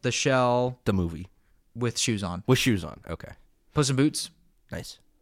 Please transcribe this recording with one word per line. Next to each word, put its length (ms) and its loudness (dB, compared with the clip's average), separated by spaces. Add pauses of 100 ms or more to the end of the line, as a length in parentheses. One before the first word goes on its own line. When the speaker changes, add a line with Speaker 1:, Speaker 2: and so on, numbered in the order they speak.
Speaker 1:
The 80 0
Shell. 760 2
Speaker 2:
The 80 2
movie. 340 -2 (480)
Speaker 1:
With 240 -2
shoes 240 0
on. 240 -6
Speaker 2:
With 120 6
shoes 260 2
on. 240 -14
Okay. 220 -10 (420)
Speaker 1:
Puss 160 2
in 60 0
Boots. 340 0 (420)
Speaker 2:
Nice. 280 -12 (220)